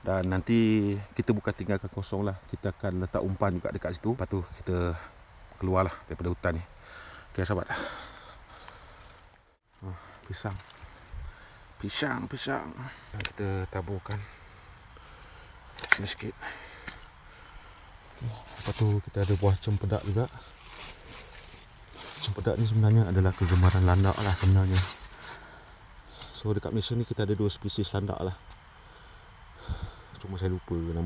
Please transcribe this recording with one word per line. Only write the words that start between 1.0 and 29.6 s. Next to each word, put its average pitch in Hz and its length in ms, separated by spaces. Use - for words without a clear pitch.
kita 113 240
bukan 104 160
tinggalkan 95 400
kosong 98 320
lah. 98 120
Kita - 240
akan 92 320
letak - 160
umpan 95 400
juga - 80
dekat - 320
situ. 113 160
Lepas 95 160
tu 98 80
kita 87 360
keluar 92 240
lah 98 100
daripada 85 240
hutan 87 240
ni. 85 80
Okey, 92 120
sahabat. 90 240
Ah, 92 140
pisang. 95 320
Pisang, - 480
pisang. - 480
Dan 101 80
kita - 280
taburkan 98 480
sini 98 160
sikit. - 260
Okey, 117 160
lepas - 480
tu 107 80
kita 107 60
ada 101 80
buah 98 240
cempedak 101 480
juga. 107 160
Cempedak 101 320
ni 113 80
sebenarnya 110 380
adalah 92 240
kegemaran 92 480
landak 95 320
lah 101 200
sebenarnya. 95 440
So, 107 240
dekat - 160
Malaysia 113 240
ni 117 80
kita 107 240
ada 104 80
dua 104 120
spesies - 440
landak 98 240
lah. 92 200